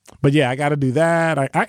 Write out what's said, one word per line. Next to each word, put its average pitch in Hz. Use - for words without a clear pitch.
but 143
yeah, 139
I 127
gotta 147
do 135
that. 165
I, 139
I, 196